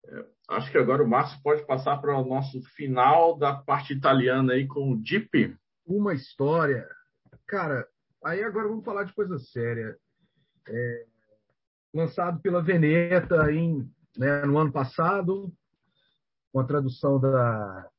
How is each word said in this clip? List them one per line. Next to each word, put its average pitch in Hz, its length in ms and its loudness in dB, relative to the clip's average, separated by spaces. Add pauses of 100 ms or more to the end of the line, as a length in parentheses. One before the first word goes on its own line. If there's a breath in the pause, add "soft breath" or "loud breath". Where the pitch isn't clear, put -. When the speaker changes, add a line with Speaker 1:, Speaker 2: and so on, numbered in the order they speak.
Speaker 1:
É, - 200 -16 (260)
acho - 200 -4
que 160 80 2
agora 131 240 2
o 117 60 2
Márcio 131 340 0
pode 151 240 0
passar 143 320 -2
para 143 200 -2
o 127 60 -2
nosso 131 360 -4 (140)
final 147 640 4
da 143 160 0
parte - 380 -4
italiana 131 640 2
aí 135 120 0
com 135 260 -2
o 110 120 -2
Jeep. 139 520 0 (300)
Speaker 2:
Uma 196 280 0
história. 143 720 -2 (600)
Cara, 156 400 -4 (380)
aí 180 180 -4
agora 214 260 -4
vamos 220 160 -6
falar 202 200 -6
de 190 100 -12
coisa 185 240 -4
séria. 117 580 -6 (720)
É, 117 380 -6 (880)
lançado 165 460 -2
pela 175 220 0
Veneta 170 920 2
em, 160 360 -2 (280)
né, 143 280 0
no 143 140 2
ano 156 140 2
passado, 180 800 -2 (1000)
com 131 80 0
a 123 40 0
tradução 139 560 0
da 113 680 0 (100)